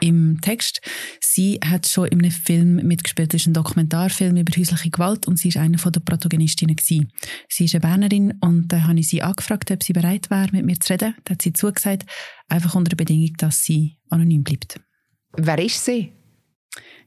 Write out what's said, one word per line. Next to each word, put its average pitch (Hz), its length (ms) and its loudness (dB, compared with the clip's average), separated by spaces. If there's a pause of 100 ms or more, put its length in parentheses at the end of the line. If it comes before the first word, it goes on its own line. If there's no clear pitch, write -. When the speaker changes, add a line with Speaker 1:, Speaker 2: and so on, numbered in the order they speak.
Speaker 1:
im 165 400 4
Text. - 400 -4 (360)
Sie 196 460 0
hat 170 220 0
schon - 220 0
in 175 100 2
einem 175 120 4
Film 170 460 2 (100)
mitgespielt. 165 460 -2
Das 170 80 0
ist - 60 0
ein 165 80 2
Dokumentarfilm 170 840 0
über 170 180 2
häusliche 165 360 0
Gewalt 185 360 -2
und 180 120 2
sie 175 160 0
war 147 80 0
eine 165 160 2
der 170 220 0
Protagonistinnen 160 760 0
gewesen. 151 340 0 (380)
Sie - 160 -2
ist 165 100 0
eine 165 60 2
Bernerin 202 600 2
und 170 260 4
da 170 140 2
habe 165 160 4
ich 156 100 0
sie - 140 -2
angefragt, - 480 -4
ob 190 120 -2
sie 175 120 -2
bereit 175 340 0
wäre, 196 240 0
mit 190 140 0
mir 175 120 0
zu - 140 -2
reden. 220 220 -2 (100)
Da - 80 -4
hat 170 80 -4
sie 165 140 -2
zugesagt, 196 500 -2 (440)
einfach 170 260 0
unter 175 160 2
der 165 120 -2
Bedingung, 160 360 2
dass - 260 0
sie 156 320 0 (140)
anonym 165 340 2
bleibt. - 340 -8 (600)
Speaker 2:
Wer 160 200 0
ist 202 240 -2
sie? 240 300 -4 (960)